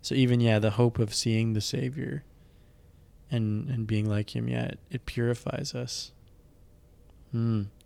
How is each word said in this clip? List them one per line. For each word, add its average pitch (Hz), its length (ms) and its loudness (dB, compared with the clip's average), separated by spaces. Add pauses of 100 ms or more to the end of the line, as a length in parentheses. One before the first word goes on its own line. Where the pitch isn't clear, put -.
So - 100 -4
even, 123 260 4
yeah, 113 200 6
the 107 120 2
hope 117 280 4
of 110 160 0
seeing 113 380 2
the 107 80 0
Savior 127 600 -4 (1080)
and, 110 380 -2
and 117 180 -4
being 107 220 0
like 104 260 -2
him, 117 120 -2
yeah, 120 180 -2
it, - 140 -8 (120)
it - 140 -8
purifies 120 680 -2
us. - 380 -8 (1200)
Hmm. 113 320 0 (220)